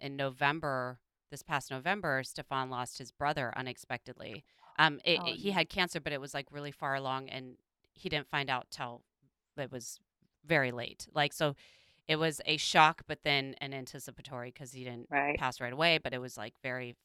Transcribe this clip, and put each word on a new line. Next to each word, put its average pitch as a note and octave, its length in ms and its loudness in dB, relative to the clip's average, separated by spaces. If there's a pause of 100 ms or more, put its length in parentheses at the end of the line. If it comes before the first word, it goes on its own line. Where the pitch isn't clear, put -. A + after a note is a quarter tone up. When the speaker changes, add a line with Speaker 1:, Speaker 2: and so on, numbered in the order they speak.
Speaker 1:
in C#3 160 -8
November, C#3 840 0 (300)
this C#3+ 120 -10
past C#3+ 280 -2
November, C#3+ 540 0
Stefan C3 460 -4
lost B2 280 -6
his B2 140 -14
brother C#3+ 440 0
unexpectedly. B2 880 -8 (340)
Um, D3 260 6
it, E3+ 180 6
Speaker 2:
Oh, - 40 -6
Speaker 1:
it, B2 100 0
he G3 140 -2
Speaker 2:
no. - 20 2
Speaker 1:
had E3+ 180 4
cancer, F3 300 0
but D3 120 -4
it C#3 80 -2
was, C#3+ 140 -8
like, C#3+ 180 -4
really D3 200 -8
far C#3 220 -2
along, C3+ 360 -2
and B2+ 260 -10 (380)
he - 140 -8
didn't D3 200 -2
find C#3 220 0
out B2+ 200 0
till A#2+ 320 -10 (560)
it C3+ 140 -4
was A#2+ 280 -10 (440)
very C#3+ 280 4
late. - 420 -10
Like, D3 180 4
so D3 240 2 (520)
it D#3 80 4
was D#3 300 2
a D#3 120 2
shock, D#3+ 500 6
but D3+ 160 -6
then C3+ 360 2
an C#3 140 -8
anticipatory B2+ 760 -12
'cause B2+ 200 -16
he B2+ 120 -10
didn't A#2+ 260 -10
Speaker 2:
Right. C#3+ 280 2
Speaker 1:
pass B2+ 220 -2
right A#2+ 120 -4
away, D#3+ 260 4
but C3+ 160 -6
it B2+ 60 -2
was, B2 180 -10
like, G#2+ 240 -10
very B2+ 320 -6 (100)